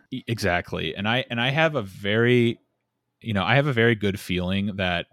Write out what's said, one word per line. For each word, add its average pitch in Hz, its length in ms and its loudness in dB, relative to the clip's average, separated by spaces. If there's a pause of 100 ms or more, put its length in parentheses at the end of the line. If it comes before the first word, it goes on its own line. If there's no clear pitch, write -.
(120)
e-, 127 160 -10
exactly. 87 680 -2
And 101 120 -6
I, 123 220 -2
and 117 120 -4
I 127 80 0
have 156 260 0
a 123 60 -2
very, 113 800 2 (600)
you 110 120 -6
know, 98 100 0
I 107 120 4
have 139 120 2
a 139 60 -2
very 117 220 4
good 101 240 -2
feeling 95 580 -2
that 90 360 -2